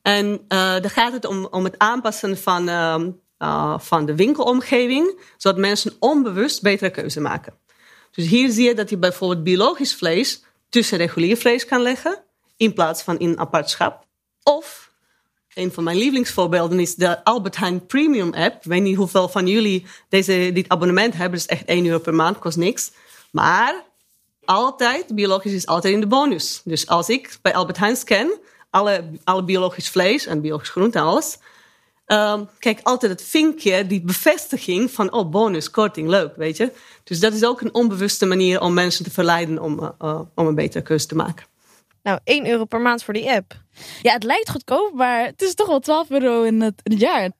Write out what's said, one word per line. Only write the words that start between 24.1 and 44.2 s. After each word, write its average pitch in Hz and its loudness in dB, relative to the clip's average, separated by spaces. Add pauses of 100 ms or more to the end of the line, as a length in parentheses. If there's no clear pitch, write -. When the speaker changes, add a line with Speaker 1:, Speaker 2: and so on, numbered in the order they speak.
Speaker 1:
altijd, 247 0
biologisch 196 0
is 185 -4
altijd 175 0
in 208 2
de 220 -2
bonus. 247 0
Dus 160 -6
als 170 0
ik 269 -2
bij 185 2
Albert 180 -2
Heijn 208 2
scan, 254 0 (300)
alle, 190 0 (140)
alle 185 0
biologisch 180 -2
vlees 190 0
en 156 -4
biologisch 151 -6
groente 214 0
en 151 2
alles, 185 0 (680)
ehm, 208 2 (160)
kijk 214 -2
altijd 247 2
het 180 -8
vinkje, 294 0
die 185 -2
bevestiging 190 -2
van, 196 -2
oh, 165 -2
bonus, 185 0
korting, 196 -2
leuk, 175 2
weet 160 -6
je. 247 -2 (320)
Dus 170 -8
dat 214 2
is 214 0
ook 247 0
een 220 -6
onbewuste 208 0
manier 185 2
om 180 0
mensen 180 0
te 170 -10
verleiden 170 0
om, 151 -4
eh, 156 -6 (100)
eh, 156 -6 (160)
om 165 0
een 156 0
betere 151 -4
keuze 156 -2
te - -10
maken. - -4 (580)
Speaker 2:
Nou, 285 -2
één - 0
euro 226 0
per 226 -4
maand 240 0
voor 214 -8
die 226 -2
app. 202 -2 (420)
Speaker 3:
Ja, 233 4
het 233 -2